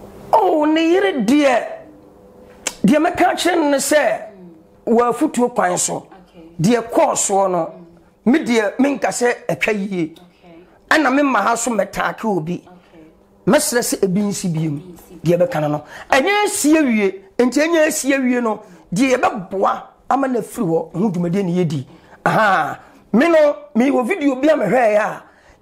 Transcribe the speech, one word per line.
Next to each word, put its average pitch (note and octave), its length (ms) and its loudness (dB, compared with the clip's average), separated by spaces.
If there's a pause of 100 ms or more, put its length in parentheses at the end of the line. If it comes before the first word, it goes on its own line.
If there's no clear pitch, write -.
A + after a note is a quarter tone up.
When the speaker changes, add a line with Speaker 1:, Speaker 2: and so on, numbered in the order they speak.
(320)
Speaker 1:
Oh, E4+ 320 2
ne D#4+ 280 2
yere F#4+ 200 0 (100)
deɛ, B3+ 420 2 (1160)
deɛ B3+ 140 4
mɛka E4+ 380 2
akyerɛ F4 220 -2
no D4 120 2
ne C#4+ 80 2
sɛ, C4 460 0 (640)
Speaker 2:
Mm. A#3 100 2
Speaker 1:
wɔ A#3+ 160 4
afutuo B3 420 -2
kwan F3+ 220 0
so. E3+ 200 -4
Speaker 2:
Okay. - 520 -18 (100)
Speaker 1:
Deɛ A3+ 320 0
kɔɔ D4+ 220 2
soɔ F#3+ 380 0
no, F3 220 -2 (540)
Speaker 2:
Mm. A3+ 60 4
Speaker 1:
me D#4+ 60 4
deɛ A3 400 0
menka C4 300 0
sɛ A#3+ 380 -2
ɛtwa - 280 -2
yie. F#3+ 400 -4
Speaker 2:
Okay. E3+ 500 -20 (260)
Speaker 1:
Ɛna C#4 240 2
me D4 80 2
ma B3+ 200 0
ha A3+ 140 0
so A#3+ 140 -4
mɛtaake F#3+ 540 -4
obi. F3 420 -4
Speaker 2:
Okay. - 380 -20 (420)
Speaker 1:
Mɛsrɛ B3 340 2
sɛ - 220 -4
ebi F#3+ 200 0
nsi G3+ 260 -4
biem. D#3 320 -2
Speaker 2:
Ebi - 140 -18
nsi - 280 -20
biem. F3 160 2
Speaker 1:
Deɛ F3 80 2
bɛka D#3+ 140 -2
no D3+ 80 0
no. D3 160 -4 (260)
Ɛnyɛ G4+ 360 2
asie D#4 340 2
wie, G#3+ 420 0 (140)
nti B3 240 2
ɛnyɛ D#4+ 260 2
asie C#4 320 -2
wie B3 220 0
no, A3+ 220 -4 (320)
deɛ B3 240 2
yɛbɛboa G#3+ 640 -2 (260)
ama C4+ 180 0
no B3 140 -2
afiri - 240 -6
hɔ, E3 320 -2
ho G#3 140 0
dwumadie F3 340 -2
ne F3 180 0
yɛdi. D3 220 -4 (400)
Aha. F3 540 0 (340)
Me C#4 160 4
no, D#4 280 4 (180)
me B3 140 2
wɔ B3+ 180 0
video C#4+ 280 -2
bi C4 140 0
a D4+ 80 4
mehwɛeɛ G#3+ 420 2
a, F3+ 240 -4 (400)